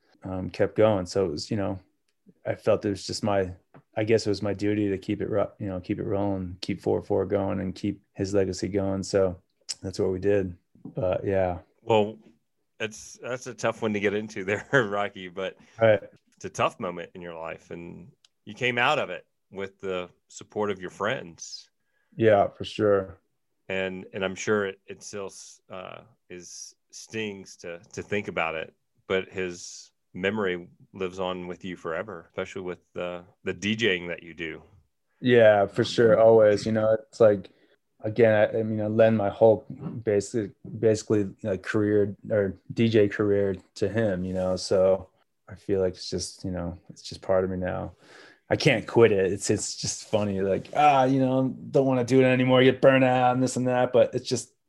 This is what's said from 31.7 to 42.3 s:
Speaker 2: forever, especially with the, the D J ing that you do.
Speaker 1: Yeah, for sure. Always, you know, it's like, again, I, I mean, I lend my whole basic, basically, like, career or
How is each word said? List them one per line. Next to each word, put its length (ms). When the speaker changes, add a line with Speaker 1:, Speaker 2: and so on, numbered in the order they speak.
Speaker 2:
forever, 520
especially 340
with 160
the, 300
the 100
D 220
J 220
ing 100
that 160
you 100
do. 280
Speaker 1:
Yeah, 460
for 160
sure. 360
Always, 460
you 60
know, 260
it's 140
like, 280
again, 300
I, 260
I 40
mean, 180
I 60
lend 300
my 120
whole 340
basic, 480
basically, 500
like, 180
career 520
or 280